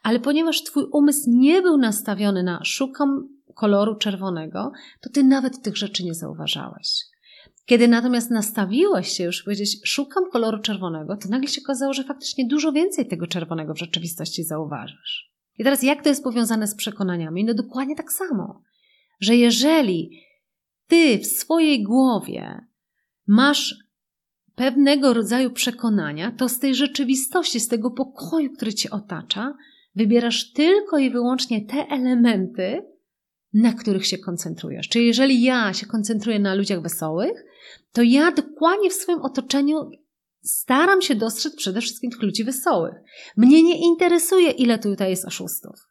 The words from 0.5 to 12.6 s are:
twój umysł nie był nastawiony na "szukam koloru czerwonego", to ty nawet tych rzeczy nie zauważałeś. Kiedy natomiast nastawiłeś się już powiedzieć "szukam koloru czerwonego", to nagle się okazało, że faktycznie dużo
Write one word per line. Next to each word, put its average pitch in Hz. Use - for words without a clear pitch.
twój -
umysł 285
nie 285
był 339
nastawiony 202
na 180
"szukam 277
koloru 208
czerwonego", 190
to -
ty 285
nawet 262
tych 208
rzeczy 196
nie 165
zauważałeś. 156
Kiedy 240
natomiast 240
nastawiłeś 226
się -
już 175
powiedzieć 202
"szukam 359
koloru 220
czerwonego", 185
to 196
nagle 262
się -
okazało, 277
że 269
faktycznie 269
dużo 294